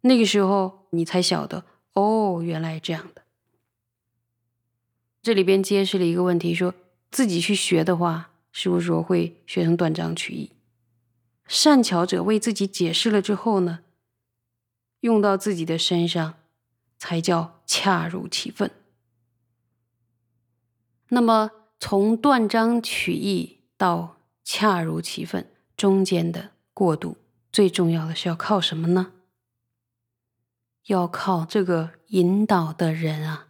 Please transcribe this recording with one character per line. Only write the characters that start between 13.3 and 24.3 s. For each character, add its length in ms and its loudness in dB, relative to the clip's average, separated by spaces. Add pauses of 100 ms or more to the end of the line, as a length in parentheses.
后 240 0
呢， 220 -2 (1200)
用 200 4
到 160 2
自 160 -2
己 100 -4
的 140 -4
身 300 0
上， 280 -4 (600)
才 240 -4
叫 460 -2
恰 400 0
如 200 -10
其 220 -8
分。 220 -6 (2500)
那 120 2
么 300 4 (300)
从 360 2
断 320 4
章 320 2
取 320 -4
义 460 -4 (180)
到 400 -2 (260)